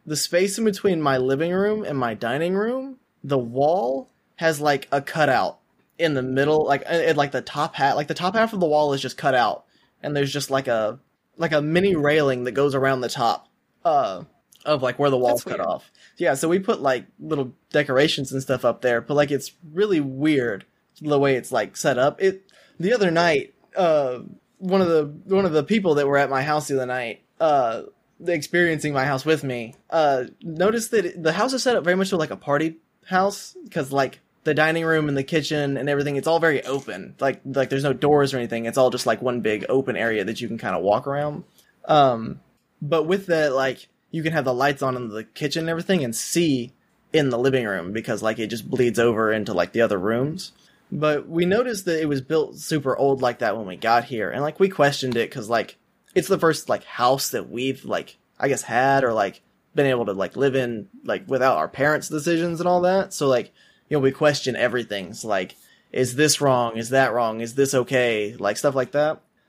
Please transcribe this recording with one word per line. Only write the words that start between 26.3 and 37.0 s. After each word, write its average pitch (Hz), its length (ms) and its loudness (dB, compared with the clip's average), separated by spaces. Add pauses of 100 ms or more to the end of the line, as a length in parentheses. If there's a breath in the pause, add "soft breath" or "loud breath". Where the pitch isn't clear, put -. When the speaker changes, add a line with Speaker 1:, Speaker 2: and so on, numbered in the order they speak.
Speaker 1:
house 151 260 -2
the 139 80 0
other 131 80 0
night, 123 380 -6 (180)
uh, 135 440 2 (420)
experiencing 165 640 0
my 135 140 0
house 135 180 -2
with 151 200 0
me, 120 300 -8 (140)
uh, 143 360 2 (180)
noticed 220 480 -2
that 202 160 2
it, 175 160 -8
the 156 100 2
house 233 220 0
is 247 80 -4
set 247 140 2
up 156 80 -2
very 180 120 2
much 190 160 0
like 156 180 0
a 101 60 -8
party 156 400 -2 (300)
house, 196 500 -2 (140)
'cause, 139 220 -4
like, 135 280 -2 (260)
the 151 80 2
dining 160 320 2
room 156 220 2
and 143 100 -2
the 139 40 -2
kitchen 143 540 -2
and 131 140 -4
everything, 143 260 -2
it's 135 100 -2
all 165 140 2
very 160 240 2
open. 113 560 -8